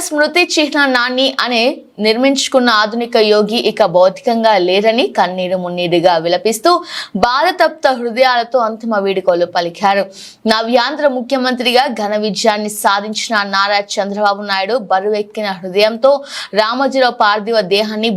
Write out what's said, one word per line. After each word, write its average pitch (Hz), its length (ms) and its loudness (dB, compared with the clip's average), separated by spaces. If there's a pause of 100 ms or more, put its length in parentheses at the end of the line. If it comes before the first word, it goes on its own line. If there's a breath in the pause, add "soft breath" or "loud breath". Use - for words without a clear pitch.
స్మృతి 302 360 0 (120)
చిహ్నాన్ని 262 720 0 (180)
అనే 240 160 0 (460)
నిర్మించుకున్న 254 640 2 (140)
ఆధునిక 233 340 -2 (160)
యోగి 208 260 2 (120)
ఇక 226 140 2 (120)
భౌతికంగా 220 580 2 (140)
లేరని 220 360 2 (140)
కన్నీరు 185 460 -2
మున్నీరుగా 175 500 2 (100)
విలపిస్తూ 208 460 0 (560 loud breath)
భారతప్త 320 600 0 (140)
హృదయాలతో 240 580 0 (100)
అంతిమ 226 260 -6 (100)
వీడ్కోలు 185 520 0
పలికారు. 185 480 0 (480 loud breath)
నవ్యాంధ్ర 247 560 0 (100)
ముఖ్యమంత్రిగా 247 680 0 (160)
ఘన 208 140 -2 (100)
విజయాన్ని 214 440 -2 (120)
సాధించిన 208 600 -2 (120)
నారా 202 260 0 (160)
చంద్రబాబు 202 540 -2
నాయుడు 196 260 -2 (160)
బరువెక్కిన 208 580 -2 (100)
హృదయంతో 214 520 2 (480 loud breath)
రామోజీరావు 247 640 0
పార్థివ 214 360 0 (140)
దేహాన్ని 214 420 0